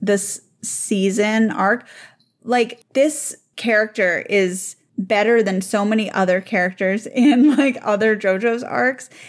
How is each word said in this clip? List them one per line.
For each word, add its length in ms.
this 400
season 880
arc. 340
Like, 400
this 420
character 720
is 460
better 440
than 180
so 240
many 260
other 300
characters 640
<laughs> 80
in, 420
like, 280
other 340
JoJo's 460
arcs. 460